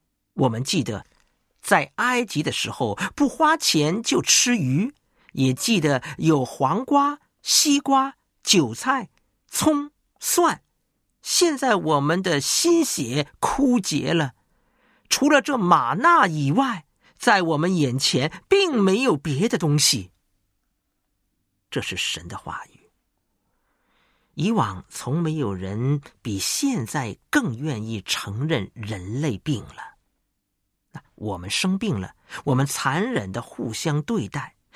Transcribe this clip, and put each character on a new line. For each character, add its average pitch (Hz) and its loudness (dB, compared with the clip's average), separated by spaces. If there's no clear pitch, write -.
我 135 2
们 113 -4
记 139 -2
得 104 -8
在 170 2
埃 240 0
及 156 -4
的 143 -2
时 - -4
候， 107 -4
不 285 2
花 311 2
钱 170 0
就 269 0
吃 - 2
鱼， 165 0
也 131 2
记 214 0
得 143 2
有 156 4
黄 160 0
瓜、 285 2
西 - 4
瓜、 269 0
韭 135 2
菜、 254 -4
葱、 294 0
蒜。 320 0
现 330 2
在 247 2
我 156 2
们 160 0
的 170 0
心 339 2
血 139 -4
枯 247 2
竭 151 -2
了， 156 0
除 294 2
了 285 6
这 285 -2
玛 156 4
纳 294 4
以 151 0
外， 226 0
在 202 4
我 160 2
们 175 0
眼 139 0
前 - -2
并 349 4
没 190 4
有 220 2
别 151 -2
的 233 -2
东 151 2
西。 104 0
这 135 -6
是 - -8
神 - -6
的 95 -10
话 - -12
语。 - -20
以 170 0
往 104 0
从 156 -4
没 156 -2
有 117 -2
人 110 -2
比 101 -6
现 233 -2
在 120 -6
更 202 0
愿 123 -4
意 110 -6
承 113 -6
认 120 -2
人 107 -8
类 127 -2
病 120 -4
了。 - -18
那 - -18
我 101 -8
们 87 -10
生 190 0
病 190 -2
了， 92 -8
我 143 0
们 135 2
残 165 -2
忍 98 -4
地 113 -8
互 - -8
相 147 -2
对 147 -2
待， - -10